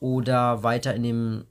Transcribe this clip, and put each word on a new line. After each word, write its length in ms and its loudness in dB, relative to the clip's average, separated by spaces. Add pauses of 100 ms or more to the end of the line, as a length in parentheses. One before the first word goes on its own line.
oder 640 2
weiter 320 0
in 100 -2
dem 460 -2